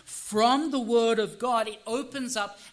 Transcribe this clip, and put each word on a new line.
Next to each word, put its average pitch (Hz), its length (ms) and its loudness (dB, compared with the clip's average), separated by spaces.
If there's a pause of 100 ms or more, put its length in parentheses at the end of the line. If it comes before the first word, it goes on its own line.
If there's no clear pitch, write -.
from 254 680 2
the 277 80 0
Word 226 400 2
of - 180 -4
God, 226 300 0
it 208 180 -12
opens 254 500 -6
up 202 220 -4 (140)